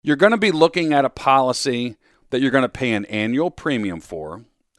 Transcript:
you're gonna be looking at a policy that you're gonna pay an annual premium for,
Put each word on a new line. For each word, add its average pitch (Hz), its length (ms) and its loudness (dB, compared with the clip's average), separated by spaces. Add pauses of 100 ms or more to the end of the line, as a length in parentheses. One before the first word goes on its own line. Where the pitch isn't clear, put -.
you're 151 140 0
gonna 208 200 4
be 208 160 0
looking 165 400 2
at 143 140 4
a 127 40 -4
policy 127 880 0 (320)
that 127 140 -2
you're 135 80 2
gonna 127 180 2
pay 123 240 -4
an 104 140 -2
annual 117 440 -2
premium 117 500 -4
for, 80 440 -14 (340)